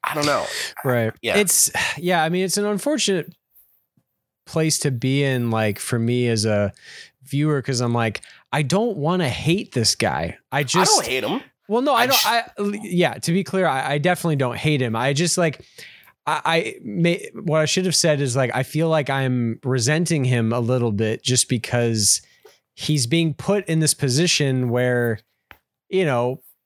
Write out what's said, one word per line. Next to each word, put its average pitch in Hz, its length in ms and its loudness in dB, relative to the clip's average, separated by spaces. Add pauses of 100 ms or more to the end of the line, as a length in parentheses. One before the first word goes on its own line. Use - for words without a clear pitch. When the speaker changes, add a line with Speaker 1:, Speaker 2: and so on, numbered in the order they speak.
Speaker 1:
I - 100 -4
don't 147 120 -2
know. 131 200 0 (380)
Speaker 2:
Right. 120 280 0 (100)
Speaker 1:
Yeah. 117 140 0
Speaker 2:
It's, - 340 2 (280)
yeah, 175 260 0
I 160 60 0
mean, 180 140 0
it's 180 120 -2
an 208 100 -2
unfortunate 208 680 -2 (1120)
place 160 340 0
to 143 100 0
be 135 320 0
in, 131 280 0
like, 110 280 2
for - 200 -4
me 120 300 2
as 110 160 0
a 104 280 2 (520)
viewer, 143 380 0
'cause 127 180 -2
I'm 120 140 0
like, 113 260 0 (320)
I 147 100 0
don't 196 340 0
wanna 160 320 0
hate 139 440 0
this 117 220 0
guy. 82 440 -2 (120)
I 139 140 0
just 165 260 2
Speaker 1:
I 427 60 6
don't - 100 0
hate 127 180 -2
him. 180 160 -2 (280)
Speaker 2:
Well, 220 140 0
no, 277 120 2
I 233 80 4
Speaker 1:
I 247 40 2
Speaker 2:
don't. 269 80 2
Speaker 1:
just - 120 2
Speaker 2:
I, 233 160 0 (400)
yeah, 175 320 0
to 165 180 -4
be 180 120 0
clear, 190 220 0
I, 135 260 -2
I 151 60 0
definitely 170 380 0
don't 123 220 -2
hate 147 240 0
him. 113 140 -2
I 131 180 0
just, 165 240 0
like, 165 260 0 (600)
I, 151 180 -2
I 165 380 0
may, 170 520 0
what 156 260 0
I 156 60 4
should 185 200 0
have 165 100 0
said 151 240 2
is, 131 160 -2
like, 131 180 2
I 127 100 0
feel 160 240 -2
like 160 200 0
I'm 127 560 0
resenting 143 600 0
him 120 280 2
a 120 80 0
little 120 320 0
bit 107 300 -2
just 123 260 0
because 117 720 0 (540)
he's 143 320 -2
being 165 260 2
put 202 360 -2
in 160 120 0
this 151 140 2
position 135 760 0
where, 123 500 0 (680)
you 185 160 0
know 127 380 -2 (240)